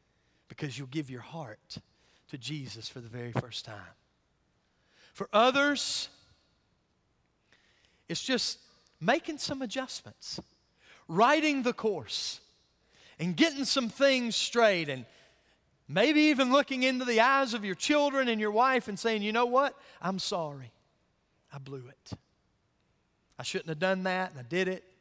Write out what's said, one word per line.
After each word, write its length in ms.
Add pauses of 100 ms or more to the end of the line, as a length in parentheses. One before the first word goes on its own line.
(480)
because 300
you'll 100
give 220
your 120
heart 580 (480)
to 100
Jesus 500
for 140
the 80
very 220
first 340
time. 280 (1200)
For 180
others, 760 (2000)
it's 140
just 380 (400)
making 380
some 240
adjustments, 800 (680)
writing 560
the 100
course, 680 (760)
and 200
getting 260
some 240
things 480
straight, 540
and 160 (840)
maybe 360
even 280
looking 320
into 220
the 160
eyes 320
of 100
your 120
children 520
and 140
your 100
wife 380
and 100
saying, 220
"You 100
know 140
what? 340 (220)
I'm 180
sorry. 540 (800)
I 60
blew 280
it. 240 (1300)
I 40
shouldn't 260
have 100
done 240
that, 280
and 80
I 40
did 240
it." 160 (180)